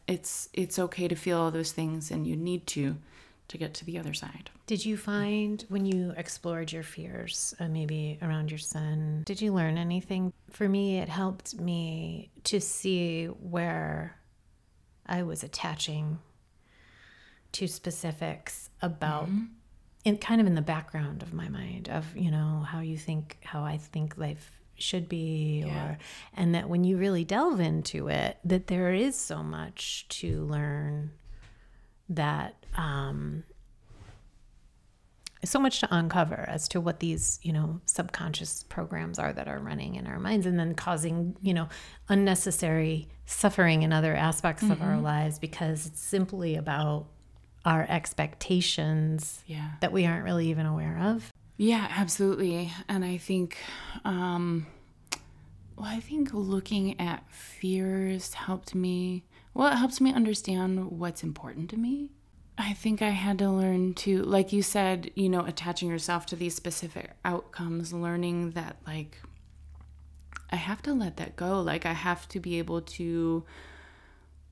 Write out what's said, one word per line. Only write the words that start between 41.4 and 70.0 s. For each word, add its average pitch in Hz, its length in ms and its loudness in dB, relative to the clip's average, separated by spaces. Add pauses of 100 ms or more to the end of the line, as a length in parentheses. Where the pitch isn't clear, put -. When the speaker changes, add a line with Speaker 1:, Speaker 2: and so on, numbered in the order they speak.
Speaker 2:
you 190 120 4
know, 165 140 2 (400)
unnecessary 160 1040 4 (160)
suffering 170 580 6
in 160 80 6
other 156 240 6
aspects 160 480 2
of 165 180 6
our 196 120 4
Speaker 1:
Mm-hmm. 151 100 4
Speaker 2:
lives 151 360 2
because 156 460 -2
it's - 140 -8
simply 185 560 2
about 151 520 0 (580)
our 160 240 6
expectations 156 1600 0
Speaker 1:
Yeah. 151 260 -6 (100)
Speaker 2:
that 175 100 2
we 185 140 6
aren't 170 180 2
really 170 260 2
even 156 160 2
aware 156 360 0
of. 220 280 0 (280)
Speaker 1:
Yeah, 214 340 4
absolutely. 180 800 2 (160)
And 190 160 0
I 180 140 -2
think, 180 400 -2 (480)
um, 175 600 0 (1080)
well, 208 120 -8
I 226 120 -4
think 285 340 -2
looking 196 680 0
at 170 280 -4
fears 190 1040 -2
helped - 420 -6
me, 180 500 0 (280)
well, 285 180 6
it 262 40 2
helps 262 240 2
me 262 140 8
understand 190 800 2
what's 170 300 -4
important 156 500 -6
to 220 60 -2
me. 277 340 0 (440)
I 202 180 -2
think 214 280 0
I 214 80 4
had 196 300 2
to 196 100 6
learn 185 460 4
to, 196 260 2
like 196 320 4
you 202 80 6
said, 190 540 2
you 196 120 4
know, 180 160 4
attaching 175 460 -2
yourself 170 380 -2
to - 80 -6
these 170 200 -2
specific - 560 -6 (140)
outcomes, 170 680 -2
learning 175 580 0
that, 165 340 -8
like, 156 320 -8 (1300)